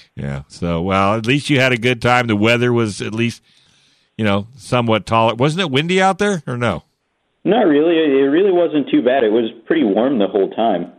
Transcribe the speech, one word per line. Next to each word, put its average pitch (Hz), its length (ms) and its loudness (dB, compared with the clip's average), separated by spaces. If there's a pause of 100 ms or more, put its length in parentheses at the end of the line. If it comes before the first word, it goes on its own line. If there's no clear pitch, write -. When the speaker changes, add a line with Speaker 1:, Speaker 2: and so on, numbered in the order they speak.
(140)
Speaker 1:
Yeah. 69 340 -8
So, 85 340 -6
well, 98 320 0
at 113 120 -6
least 139 240 0
you 143 100 2
had 131 120 4
a 123 60 -2
good 120 240 -2
time. 123 260 2
The 107 80 0
weather 120 360 2
was 113 280 -2
at 113 140 -10
least, 117 280 -4 (720)
you 113 80 -4
know, 101 220 0 (100)
somewhat 113 500 0
tolerant. 113 340 0
Wasn't 151 200 0
it 175 100 -4
windy 165 320 0
out 190 160 0
there 202 280 -2
or 127 100 -6
no? 113 280 -2 (600)
Speaker 2:
Not 202 220 2
really. 160 300 2
It, 160 140 0
it 135 180 2
really 185 240 2
wasn't 151 380 0
too 147 120 2
bad. 123 220 2
It 107 80 2
was 113 180 0 (160)
pretty 165 180 0
warm 113 340 2
the 98 100 2
whole 95 220 0
time. 95 480 -2